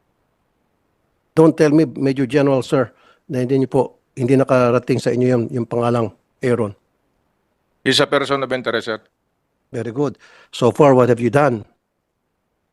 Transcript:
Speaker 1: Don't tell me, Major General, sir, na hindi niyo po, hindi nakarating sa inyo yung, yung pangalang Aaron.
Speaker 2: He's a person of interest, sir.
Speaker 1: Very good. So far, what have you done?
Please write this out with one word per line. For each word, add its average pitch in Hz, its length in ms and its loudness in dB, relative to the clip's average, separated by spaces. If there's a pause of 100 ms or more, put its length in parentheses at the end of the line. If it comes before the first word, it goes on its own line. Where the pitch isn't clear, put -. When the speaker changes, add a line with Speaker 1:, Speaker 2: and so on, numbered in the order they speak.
(1300)
Speaker 1:
Don't 160 200 6
tell 156 160 2
me, 156 160 4
Major 135 400 -4
General, 139 400 0
sir, 131 240 -2 (400)
na 127 160 -4
hindi 135 160 0
niyo 127 80 -2
po, 135 120 0 (360)
hindi 131 160 0
nakarating 127 640 2
sa 120 160 -2
inyo 123 160 0
yung, 123 140 0 (100)
yung 117 160 -6
pangalang 120 400 -2 (320)
Aaron. 113 320 -2 (1120)
Speaker 2:
He's 131 160 0
a 139 80 0
person 139 320 -2
of 127 100 -8
interest, 117 380 -6
sir. 110 80 -6 (720)
Speaker 1:
Very 117 240 -8
good. 135 240 -4 (320)
So 120 240 0
far, 139 240 6
what 123 160 4
have 113 80 -2
you 120 80 0
done? 127 320 0 (1120)